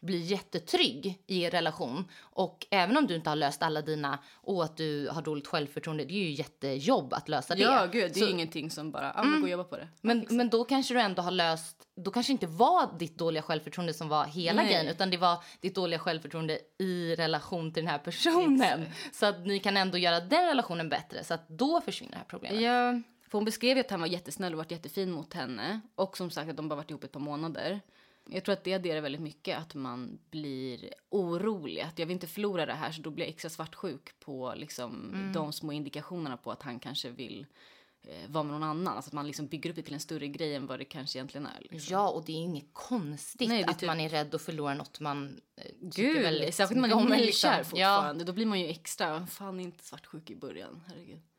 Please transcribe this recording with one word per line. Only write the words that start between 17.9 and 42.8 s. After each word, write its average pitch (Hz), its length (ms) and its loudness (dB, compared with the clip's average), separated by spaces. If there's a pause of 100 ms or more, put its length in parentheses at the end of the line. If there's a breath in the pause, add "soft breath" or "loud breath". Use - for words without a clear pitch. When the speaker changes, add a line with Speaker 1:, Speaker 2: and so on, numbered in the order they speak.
Speaker 1:
här 147 80 0
personen. 269 840 4
Speaker 2:
Exakt. - 340 -10
Speaker 1:
Så 220 100 4
att 180 200 0
ni 196 120 2
kan 196 180 2
ändå 185 220 2
göra 170 220 4
den 269 260 4
relationen 180 420 2
bättre, - 360 -4
så 170 100 0
att 165 140 -8
då 277 320 2
försvinner - 320 -8
det - 60 -10
här - 100 -12
problemet. - 320 -4
Speaker 2:
Ja, 247 400 4 (300)
för 208 80 0
hon 208 60 2
beskrev 233 320 4
ju 269 40 4
att 247 100 0
han 190 100 -2
var 165 80 0
jättesnäll 170 440 -4
och 156 60 -4
varit 160 120 -6
jättefin 170 420 -4
mot 156 220 -8
henne. 131 460 -4 (140)
Och 185 220 -2
som 180 140 -4
sagt 160 200 -6
att 156 60 -6
de 156 120 -4
bara 151 80 -2
varit 151 140 -8
ihop 147 140 -10
ett 135 80 -12
par 147 80 -8
månader. 156 600 -4 (480 soft breath)
Jag 185 160 -6
tror 208 80 2
att 190 120 -2
det 185 100 0
adderar 175 260 -2
väldigt 147 200 -4
mycket, 151 380 -6
att 160 160 -12
man 127 440 -8 (120)
blir 131 600 -8 (200)
orolig. 175 680 0
Att 160 180 -6
jag 165 80 -2
vill 175 80 -2
inte 180 120 -6
förlora 185 400 -2
det 131 60 -4
här, 156 200 -4
så 160 100 -12
då 156 80 -6
blir 151 140 -4
jag 143 100 -6
extra - 160 -10
svartsjuk - 720 -10
på 127 360 -8
liksom - 580 -10
Speaker 1:
Mm. 190 180 -4
Speaker 2:
de 151 200 -2
små 151 200 -6
indikationerna 147 640 -6
på 120 160 -10
att - 100 -10
han 123 180 -10
kanske 131 300 -8
vill 123 360 -12 (600 soft breath)
eh, 85 240 -14
vara 151 140 -2
med 147 80 -6
någon 151 100 -4
annan. 156 340 -2
Alltså 131 120 -10
att - 40 -16
man 147 140 -6
liksom 147 200 -8
bygger 160 240 -6
upp 156 60 -8
det 160 60 -8
till 147 120 -10
en 147 60 -8
större 151 280 -8
grej 143 260 -4
än 135 120 -6
vad 131 120 -6
det 135 60 -8
kanske 131 340 -8
egentligen 131 280 -10
är, - 140 -14 (100)
liksom. 160 220 -8
Speaker 1:
Ja, 196 160 4
och 160 160 -2
det 165 80 -8
är 156 40 -4
inget 165 360 -6
konstigt 180 760 -4